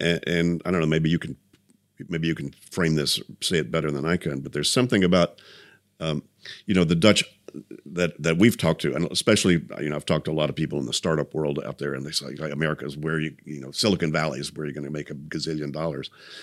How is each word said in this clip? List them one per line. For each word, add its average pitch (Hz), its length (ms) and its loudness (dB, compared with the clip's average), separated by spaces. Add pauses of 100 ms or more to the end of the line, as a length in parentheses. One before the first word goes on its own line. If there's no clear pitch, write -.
a-, 85 260 0
and 85 380 2
I 90 60 -2
don't 90 100 2
know, 80 60 2
maybe 80 220 2
you 82 100 2
can, - 180 -10 (720)
maybe 82 180 -2
you 80 80 0
can 71 160 -8 (200)
frame 80 240 2
this, 71 260 0 (200)
say - 160 0
it 76 140 -2
better 78 200 0
than 71 140 -4
I - 120 2
can, 69 240 -4
but - 120 -10
there's 73 180 -2
something 123 320 4
about, 87 360 4 (600)
um, 78 240 -4 (420)
you 104 100 0
know, 90 80 6
the 85 120 4
Dutch 101 280 6 (640)
that, 85 360 -2
that 82 160 2
we've 107 200 8
talked 82 240 2
to, 69 120 0
and 80 180 0
especially, 92 540 4 (140)
you 76 100 -2
know, 73 60 -2
I've 76 100 -6
talked 78 200 2
to 78 60 -2
a - 20 0
lot 76 160 2
of 69 80 -6
people 76 220 -2
in 65 60 -2
the 58 80 -6
startup 78 400 0
world 73 320 -2
out 62 120 -10
there, 71 160 -4
and 67 120 -6
they 78 60 -10
say, 71 140 -4 (100)
like, 76 160 -6
"America 76 340 -2
is 71 120 -10
where 78 200 -2
you, 78 160 -4 (120)
you 76 160 -12
know, 65 100 -14
Silicon 85 400 0
Valley 78 300 -2
is 71 120 -8
where 76 120 -8
you're 71 80 -6
gonna 71 180 -8
make 76 180 -8
a 76 60 -12
gazillion 76 560 -6
dollars." 76 380 -6 (340)